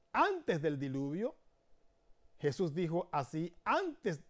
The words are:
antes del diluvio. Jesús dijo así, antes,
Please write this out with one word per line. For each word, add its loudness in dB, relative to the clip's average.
antes 2
del 2
diluvio. -2
Jesús 0
dijo 0
así, -2
antes, 0